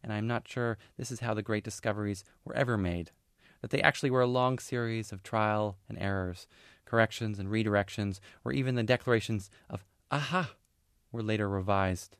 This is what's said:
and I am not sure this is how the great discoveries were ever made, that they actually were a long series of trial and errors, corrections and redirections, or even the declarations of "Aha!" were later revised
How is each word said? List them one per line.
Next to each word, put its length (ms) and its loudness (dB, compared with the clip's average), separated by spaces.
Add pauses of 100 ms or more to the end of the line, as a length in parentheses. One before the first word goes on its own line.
and 100 -4
I 40 -2
am 100 -2
not 200 -4
sure 300 -2 (200)
this 120 -8
is 120 -8
how 120 -2
the 80 -2
great 220 -2
discoveries 600 -4 (220)
were 100 -8
ever 220 2
made, 340 0 (500)
that 100 -8
they 100 0
actually 300 4
were 100 4
a 60 4
long 320 2
series 520 -4
of 120 -12
trial 640 0
and 100 -8
errors, 500 -2 (380)
corrections 540 2
and 100 -4
redirections, 680 2 (260)
or 60 -2
even 240 0
the 80 2
declarations 680 2 (180)
of 160 -8 (280)
"Aha!" 440 -2 (560)
were 120 -4
later 260 0
revised 720 0